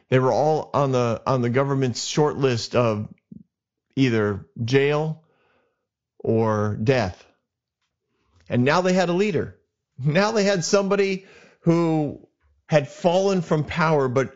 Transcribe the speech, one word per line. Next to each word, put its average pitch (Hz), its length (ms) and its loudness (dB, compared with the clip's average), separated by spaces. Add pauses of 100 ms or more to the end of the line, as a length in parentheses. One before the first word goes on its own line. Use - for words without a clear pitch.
They 127 100 4
were 131 140 2
all 147 400 0
on 135 200 0
the, 120 340 0
on 131 160 0
the 120 80 0
government's 135 540 -2
short 151 320 0
list 127 380 -2
of 110 340 0 (840)
either 110 520 0 (180)
jail 147 580 0 (960)
or 107 640 0
death. 110 420 0 (1200)
And 120 160 0
now 156 160 2
they 185 120 2
had 180 160 2
a 175 60 0
leader. 175 440 -2 (400)
Now 156 340 0
they 214 120 2
had 196 200 0
somebody 196 640 0 (340)
who 160 680 0 (400)
had 147 200 2
fallen 190 540 0
from 156 220 -2
power, 156 440 0
but 127 280 -2